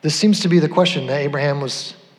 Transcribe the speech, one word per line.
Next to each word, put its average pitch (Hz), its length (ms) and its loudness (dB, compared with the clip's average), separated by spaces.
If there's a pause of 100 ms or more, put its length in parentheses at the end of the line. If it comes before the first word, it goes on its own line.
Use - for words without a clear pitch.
This 151 140 -2
seems 208 260 2
to 185 80 0
be 160 100 6
the 147 100 2
question 175 380 0
that 139 140 -2
Abraham 143 420 -2
was - 320 -8 (240)